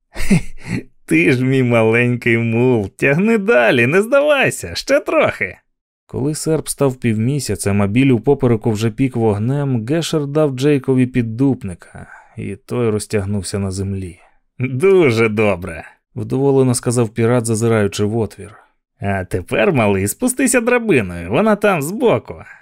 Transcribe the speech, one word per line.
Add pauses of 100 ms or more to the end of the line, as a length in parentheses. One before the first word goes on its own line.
(320)
<laughs>
«Ти
ж
мій
маленький
мул,
тягни
далі,
не
здавайся,
ще
трохи!» (540)
Коли
серп
став
півмісяцем,
а
біль
у
попереку
вже
пік
вогнем,
Гешер
дав
Джейкові
піддупника, (300)
і
той
розтягнувся
на
землі. (400)
«Дуже
добре», (300)
вдоволено
сказав
пірат,
зазираючи
в
отвір. (440)
«А
тепер,
малий,
спустися
драбиною,
вона
там
збоку. (180)